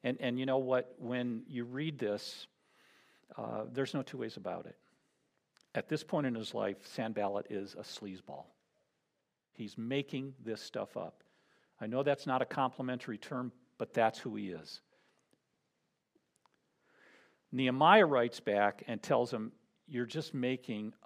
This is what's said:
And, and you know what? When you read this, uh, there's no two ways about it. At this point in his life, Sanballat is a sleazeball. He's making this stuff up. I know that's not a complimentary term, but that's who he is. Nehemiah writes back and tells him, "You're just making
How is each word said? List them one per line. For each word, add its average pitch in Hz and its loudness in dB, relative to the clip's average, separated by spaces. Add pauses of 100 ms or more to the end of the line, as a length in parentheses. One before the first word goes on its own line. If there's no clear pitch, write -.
And, 127 -2
and 123 -2
you 131 -2
know 131 4
what? 127 0
When 123 -4
you 123 -4
read 139 -6
this, 104 -4 (920)
uh, 110 -6
there's 131 -2
no 147 -2
two - -10
ways 113 -6
about 90 -6
it. - -18 (1000)
At 113 -2
this 151 -2
point 147 0
in 120 -2
his 110 -6
life, 101 -2
Sanballat 104 -2
is 101 -6
a - -10
sleazeball. 104 -12 (1080)
He's - -10
making 135 -4
this 113 -6
stuff - -8
up. 90 -10 (560)
I 113 -6
know 127 0
that's 139 2
not 127 2
a 123 0
complimentary 127 -2
term, 123 -6 (240)
but - -6
that's 113 4
who 110 -6
he 101 -6
is. 80 -12 (2750)
Nehemiah 139 10
writes 123 4
back 101 4
and 110 -4
tells 123 4
him, 113 -4 (320)
"You're 123 -4
just 151 -6
making 123 -2 (120)